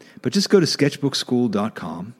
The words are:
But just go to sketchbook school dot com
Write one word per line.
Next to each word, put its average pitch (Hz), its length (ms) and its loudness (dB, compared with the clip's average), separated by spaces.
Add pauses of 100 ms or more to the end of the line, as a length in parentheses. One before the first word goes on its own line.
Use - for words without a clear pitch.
(220)
But 127 120 -4
just 196 160 0
go 202 100 6
to 156 80 4
sketchbook - 480 0
school 123 340 0
dot 104 260 -2
com 87 440 -12